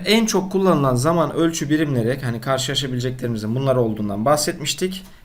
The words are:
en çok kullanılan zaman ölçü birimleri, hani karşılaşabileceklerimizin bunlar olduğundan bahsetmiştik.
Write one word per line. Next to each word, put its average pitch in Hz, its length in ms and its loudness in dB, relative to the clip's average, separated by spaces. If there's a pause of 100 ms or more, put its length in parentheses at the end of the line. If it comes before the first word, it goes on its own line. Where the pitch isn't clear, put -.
en 220 220 4
çok 190 260 0
kullanılan 165 420 4
zaman 151 400 2
ölçü 165 360 0
birimleri, 139 520 0
hani 117 180 -4
karşılaşabileceklerimizin 127 1120 -2
bunlar 131 220 2
olduğundan 107 480 0
bahsetmiştik. 165 800 -2 (200)